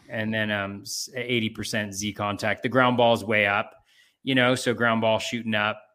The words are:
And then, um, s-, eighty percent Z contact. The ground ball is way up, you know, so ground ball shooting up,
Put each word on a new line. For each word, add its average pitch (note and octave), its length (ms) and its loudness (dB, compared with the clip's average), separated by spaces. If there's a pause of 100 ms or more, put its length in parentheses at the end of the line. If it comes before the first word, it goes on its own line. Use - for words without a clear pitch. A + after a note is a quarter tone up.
And A2 240 -4
then, G#2+ 180 0
um, G2+ 320 -4
s-, - 340 -10
eighty B2 340 -2
percent G#2+ 420 -6
Z G2+ 200 -6
contact. G2+ 500 -4
The C3 60 -2
ground B2 280 4
ball A#2 160 6
is G2 120 0
way G#2+ 220 2
up, G2+ 280 0 (480)
you C3+ 140 -2
know, B2+ 180 4
so B2 180 -2
ground A2+ 280 2
ball A2 180 2
shooting A2+ 360 -6
up, G#2+ 280 -2 (120)